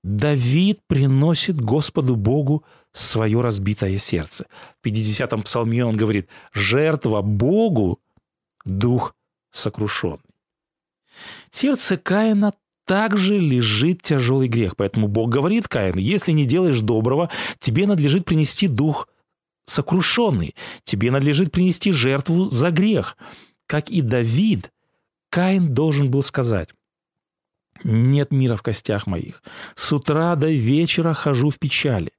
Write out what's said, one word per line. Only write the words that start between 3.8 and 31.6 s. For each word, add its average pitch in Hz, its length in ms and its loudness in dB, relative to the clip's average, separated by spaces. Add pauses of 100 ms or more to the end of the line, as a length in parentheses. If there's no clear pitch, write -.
сердце. - 480 -4 (320)
В - 40 -20
пятидесятом 110 600 -2
псалме 117 420 0
он 113 100 0
говорит: 104 360 0 (240)
«Жертва 113 680 0
Богу — 117 800 0 (640)
дух 117 500 0 (360)
сокрушенный». - 680 -6 (1300)
В - 80 -14
сердце 254 400 0
Каина 208 560 0 (320)
также 202 520 0
лежит 131 600 2
тяжелый 131 480 0
грех. 113 280 -2
Поэтому 101 300 0
Бог 113 220 0
говорит 165 400 0
Каину: 95 300 -2
«Если 165 340 0
не 151 140 2
делаешь 147 340 2
доброго, 120 480 0 (300)
тебе 147 280 0
надлежит 175 380 2
принести 160 440 0
дух 143 380 -2 (600)
сокрушенный, 170 880 0 (300)
тебе 110 260 0
надлежит 143 420 2
принести 185 400 0
жертву 139 560 0
за 143 220 0
грех». 170 480 0 (480)
Как - 240 -4
и 185 100 0
Давид, 123 680 0 (580)
Каин 180 460 2
должен 143 360 2
был 135 120 0
сказать: 113 480 -2 (1120)
«Нет 131 480 2
мира 131 240 2
в - 60 -10
костях 104 440 -4
моих. - 360 -8 (320)
С - 180 -2
утра 156 420 0
до 156 160 0
вечера 156 640 2
хожу 143 380 0
в - 80 -10
печали». 123 600 -2